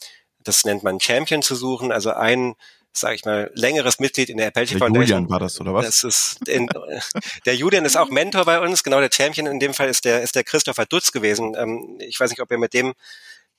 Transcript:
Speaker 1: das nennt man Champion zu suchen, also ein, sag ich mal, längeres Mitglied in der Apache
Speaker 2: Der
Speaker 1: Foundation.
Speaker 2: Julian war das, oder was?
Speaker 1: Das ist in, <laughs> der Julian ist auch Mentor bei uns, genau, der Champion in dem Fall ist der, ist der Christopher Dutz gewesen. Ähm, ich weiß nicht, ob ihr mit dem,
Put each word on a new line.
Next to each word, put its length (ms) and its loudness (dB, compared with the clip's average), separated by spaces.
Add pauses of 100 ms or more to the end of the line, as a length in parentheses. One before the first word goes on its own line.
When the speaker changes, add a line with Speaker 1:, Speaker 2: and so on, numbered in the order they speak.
(440)
Speaker 1:
das 220 2
nennt 160 0
man 180 0
Champion 440 0
zu 100 0
suchen, 380 -2
also 200 0
ein, 440 0 (360)
sag 220 -2
ich 120 -10
mal, 280 -2
längeres 460 0
Mitglied 300 0
in 80 -10
der 100 0
Apache 180 -2
Speaker 2:
Der 140 -2
Speaker 1:
Foundation. 400 4
Speaker 2:
Julian 100 -2
war 100 0
das, 220 -6
oder 140 -4
was? 100 2
Speaker 1:
Das 180 2
ist 440 -2
in, 220 0 (380)
<laughs> 380 -8
der 100 2
Julian 300 2
ist 120 2
auch 120 4
Mentor 360 0
bei 160 4
uns, 220 0
genau, 160 4
der 120 4
Champion 340 0
in 140 -4
dem 160 0
Fall 140 0
ist 160 -2
der, 180 2
ist 100 -4
der 100 2
Christopher 440 -2
Dutz 240 0
gewesen. 440 -2
Ähm, 440 -6
ich 200 -10
weiß 120 0
nicht, 100 -10
ob 80 -8
ihr 80 0
mit 160 -2
dem, 200 0 (640)